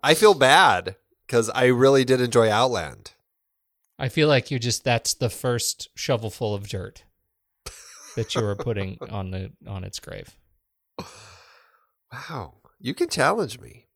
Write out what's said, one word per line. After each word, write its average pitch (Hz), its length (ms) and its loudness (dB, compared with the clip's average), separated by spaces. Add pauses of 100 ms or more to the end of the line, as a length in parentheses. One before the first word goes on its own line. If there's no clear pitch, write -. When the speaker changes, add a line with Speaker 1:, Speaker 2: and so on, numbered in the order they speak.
Speaker 1:
I 147 100 4
feel 202 200 6
bad 131 600 4 (320)
'cause 113 260 0
I 127 120 2
really 131 400 4
did 127 160 2
enjoy 117 280 4
Outland. 104 600 -2 (880)
Speaker 2:
I 131 100 -4
feel 151 180 2
like 139 240 2
you 135 80 -4
just, 117 240 -4
that's 117 320 -2
the 120 140 -4
first - 680 -6
shovelful 110 580 -4
of 101 160 -8
dirt - 340 -12 (1120)
that - 200 -4
you 117 100 0
are 104 100 -4
putting 101 480 -6
Speaker 1:
<laughs> - 60 -16
Speaker 2:
on 95 220 -8
the, 95 200 -10 (160)
on 95 160 -10
its 92 160 -12
grave. - 360 -16 (1800)
Speaker 1:
Wow. 127 420 -12 (240)
You - 140 -8
can 339 160 -2
challenge 139 500 0
me. - 360 -20